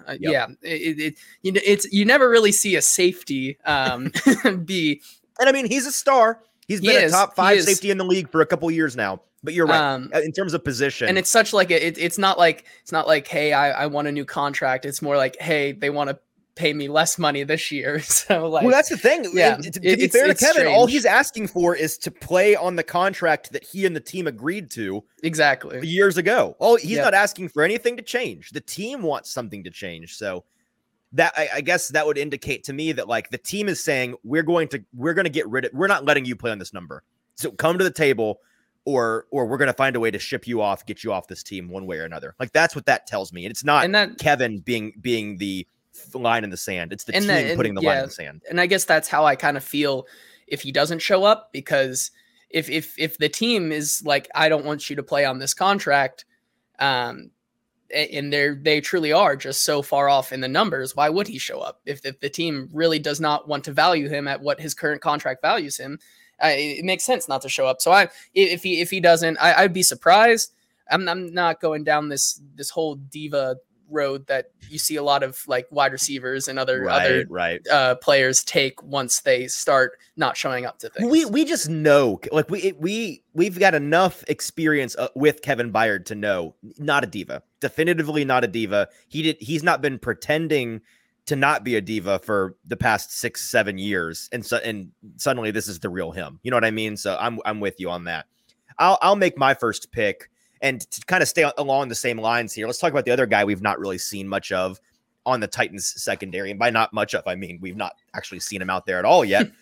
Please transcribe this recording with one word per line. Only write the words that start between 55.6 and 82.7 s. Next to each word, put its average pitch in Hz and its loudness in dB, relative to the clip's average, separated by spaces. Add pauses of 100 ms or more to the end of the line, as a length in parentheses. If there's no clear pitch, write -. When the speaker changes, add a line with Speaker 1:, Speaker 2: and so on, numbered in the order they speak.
Speaker 1:
um, 123 -4 (600)
a-, 151 -2
and 143 -6
they're, 143 2
they 151 2
truly 156 -2
are 165 4
just 135 -4
so 147 0
far 139 2
off 135 2
in 131 -6
the 127 -4
numbers, 135 -2
why 151 2
would 202 -2
he 170 -12
show - -8
up? - -12
If, 139 -10
if 135 -10
the 139 -6
team 147 -6
really 160 2
does 147 -4
not 147 0
want 143 -4
to 151 -10
value 151 2
him 143 -4
at 139 -6
what 143 -2
his 151 -8
current 147 -4
contract 147 -2
values 165 -2
him, 139 -12 (460)
uh, 151 4
it, 147 0
it 170 -8
makes 185 -2
sense - -2
not 135 -2
to - -10
show 135 0
up. 131 0
So 165 4
I, 196 8
i-, 165 -2 (240)
if 180 2
he, 175 -2
if 175 -2
he 190 -4
doesn't, 165 4
I, 170 6
I'd 185 2
be 180 0
surprised. 214 4 (380)
I'm, 180 0
I'm 175 -6
not 170 0
going 151 -2
down 151 0
this, - -4 (140)
this 147 -12
whole 156 -4
diva 139 -4 (300)
road 139 -2
that 131 -4 (180)
you 151 -10
see - -4
a 143 -2
lot 143 2
of, 131 -6
like, 127 -2
wide 139 2
receivers 131 -4
and 135 -8
other, 131 0
Speaker 2:
Right, 90 2
Speaker 1:
other, 131 2
Speaker 2:
right. 87 -4
Speaker 1:
uh, 131 4
players 131 2
take - 0
once 139 -4
they 127 2
start 131 0 (180)
not 139 0
showing 127 -4
up - -12
to 113 -12
things. 233 -4
Speaker 2:
We, 311 6
we 269 0
just 277 -2
know, 143 4 (120)
like, 151 0
we, 185 -4
it, 170 -2